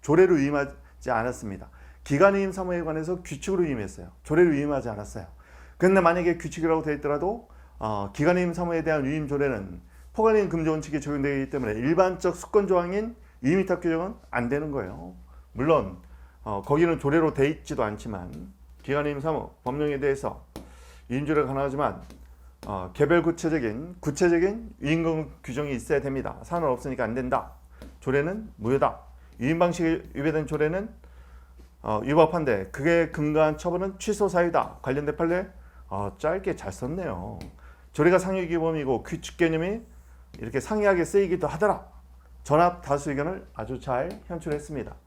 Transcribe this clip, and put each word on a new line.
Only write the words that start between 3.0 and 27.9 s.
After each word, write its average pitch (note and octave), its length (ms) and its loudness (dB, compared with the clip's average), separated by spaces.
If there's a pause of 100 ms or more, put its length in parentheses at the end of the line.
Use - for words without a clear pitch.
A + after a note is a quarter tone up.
규칙으로 F3+ 400 -2
위임했어요. G#2 460 -4 (160)
조례로 E3+ 260 6
위임하지 C#3 380 0
않았어요. G#2 380 -10 (520)
근데 F#3+ 220 6
만약에 E3+ 360 4
규칙이라고 D#3+ 460 0
돼 D3+ 120 -2
있더라도, D3 540 -4 (300)
어, G2+ 340 -4
기간의 F3+ 320 4
임사무에 E3+ 380 -2
대한 D#3 220 0
위임 D3+ 220 -2
조례는 A#2+ 540 -2 (320)
포괄위임 G#3+ 360 4
금지 D#3+ 200 0
원칙이 D3+ 320 -2
적용되기 C#3 500 -2
때문에 B2+ 220 -2
일반적 E3+ 640 2
수권 G3+ 320 2
조항인 F#3+ 480 0 (240)
위임 D#3 180 2
위탁 F#3 220 0
규정은 E3+ 340 -2 (160)
안 A#2+ 180 -2
되는 D3 220 -2
거예요. F#2 440 -8 (380)
물론 B2 460 0 (460)
어, G2+ 200 -4
거기는 E3 340 2
조례로 D3+ 360 2
돼 C#3 140 4
있지도 D3+ 360 -4
않지만 G#2 680 -8 (300)
기관임 C#3+ 380 -2
사무, D3+ 300 -4 (120)
법령에 C#3+ 380 -2
대해서 C#3 440 -2 (640)
위임조례가 C#3+ 380 0
가능하지만, C3+ 560 -2 (640)
어, F#2 280 -6
개별 D#3 280 4
구체적인, D#3+ 800 -2
구체적인 F3+ 800 2
위임금 D#3+ 540 0 (100)
규정이 C#3+ 320 -4
있어야 C#3 260 0
됩니다. C3+ 420 -6
사안은 E3+ 260 -2
없으니까 C3 360 -2
안 A2 100 -2
된다. B2+ 380 -2 (480)